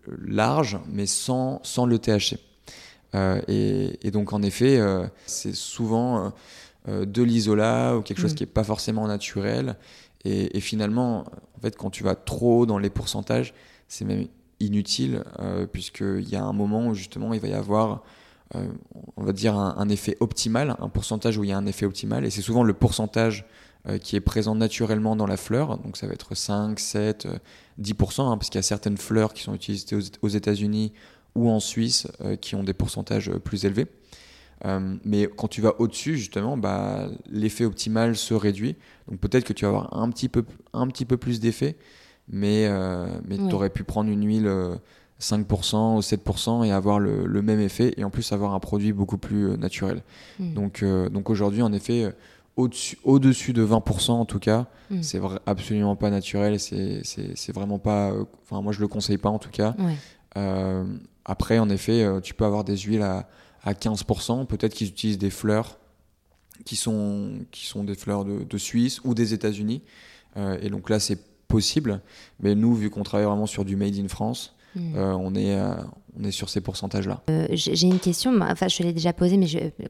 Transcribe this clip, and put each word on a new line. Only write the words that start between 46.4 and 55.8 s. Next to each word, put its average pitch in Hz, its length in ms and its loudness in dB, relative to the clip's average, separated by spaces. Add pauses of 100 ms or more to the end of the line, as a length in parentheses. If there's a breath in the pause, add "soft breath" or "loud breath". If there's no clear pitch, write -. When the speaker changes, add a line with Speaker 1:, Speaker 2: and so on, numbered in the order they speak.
Speaker 1:
et 107 100 4
avoir 98 280 4
le, 101 260 2
le 101 160 2
même 107 180 4
effet, 107 360 2
et 104 80 -4
en 98 60 -4
plus 113 220 -4
avoir 101 200 0
un 95 80 0
produit 104 320 0
beaucoup 98 240 0
plus, 101 320 0
euh, 98 80 0
naturel. 95 460 -4 (360 loud breath)
Speaker 2:
Hmm. 175 140 -6
Speaker 1:
Donc, 101 300 -4
euh, 92 260 4
donc 101 220 -2
aujourd'hui, 104 320 2
en 110 100 4
effet, 117 320 0
euh, 98 60 -2 (460 soft breath)
au-dessus, - 480 -2
au-dessus 135 500 6
de 113 80 4
vingt 110 180 6
pour 101 220 0
cent 117 180 2
en 113 60 2
tout 101 140 -4
cas, 113 260 2 (240 soft breath)
Speaker 2:
Hmm. 185 120 -2
Speaker 1:
c'est 147 180 -4
vra-, 95 260 -4
absolument 101 500 0